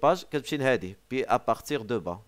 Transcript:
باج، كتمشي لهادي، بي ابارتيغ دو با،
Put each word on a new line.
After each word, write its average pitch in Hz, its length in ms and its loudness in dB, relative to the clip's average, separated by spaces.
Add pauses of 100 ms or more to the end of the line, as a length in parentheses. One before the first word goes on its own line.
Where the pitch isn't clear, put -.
باج، 180 220 4
كتمشي 147 320 -4
لهادي، 123 400 0 (140)
بي 127 140 -2
ابارتيغ 117 580 0
دو 110 180 -2
با، 87 280 -6